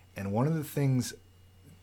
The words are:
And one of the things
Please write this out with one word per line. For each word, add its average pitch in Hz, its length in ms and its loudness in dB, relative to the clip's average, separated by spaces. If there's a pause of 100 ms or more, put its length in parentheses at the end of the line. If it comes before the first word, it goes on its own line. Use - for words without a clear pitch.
(160)
And 98 160 -6
one 113 140 2
of 156 80 0
the 156 100 -2
things 135 500 0 (680)